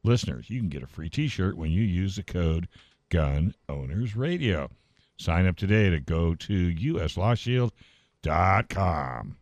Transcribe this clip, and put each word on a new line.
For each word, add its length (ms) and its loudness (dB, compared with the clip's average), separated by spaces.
Listeners, 460 0
you 100 -6
can 80 -2
get 160 -6
a 40 -14
free 220 -10
T-shirt 460 -2
when 160 -4
you 100 2
use 360 0
the 60 -8
code 440 0
Gun 480 2
Owners 480 -6
Radio. 520 0
Sign 300 2
up 80 2
today 360 4
to 100 2
go 340 2
to 180 -6
U 460 0
S 160 -4
law 200 2
shield 360 -2
dot 460 2
com. 760 -4